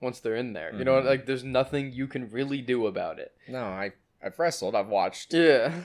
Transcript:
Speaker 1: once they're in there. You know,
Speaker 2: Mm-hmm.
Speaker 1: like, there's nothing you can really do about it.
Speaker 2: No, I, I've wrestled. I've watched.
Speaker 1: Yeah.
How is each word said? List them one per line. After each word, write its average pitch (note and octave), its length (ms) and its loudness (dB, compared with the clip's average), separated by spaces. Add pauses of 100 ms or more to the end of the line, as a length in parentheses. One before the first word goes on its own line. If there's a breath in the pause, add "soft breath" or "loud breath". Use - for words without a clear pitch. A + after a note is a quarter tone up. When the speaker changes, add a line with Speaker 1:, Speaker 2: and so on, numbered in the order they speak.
Speaker 1:
once B2 180 -6
they're A2 160 -2
in A#2+ 180 -4
there. E2 220 -8
You G2+ 80 -4
know, C3 160 4
Speaker 2:
Mm-hmm. C3 80 0
Speaker 1:
like, C3+ 180 2
there's B2+ 180 -2
nothing C3+ 480 0
you C3 160 -6
can B2+ 220 -6
really C#3 320 -4
do A#2+ 260 2
about F2+ 320 -4
it. - 140 -12 (140)
Speaker 2:
No, B2+ 160 -6
I, G2 300 -6 (300)
I've - 160 -6
wrestled. B2+ 360 0
I've G2+ 120 2
watched. G2 460 0
Speaker 1:
Yeah. D3+ 380 6 (140)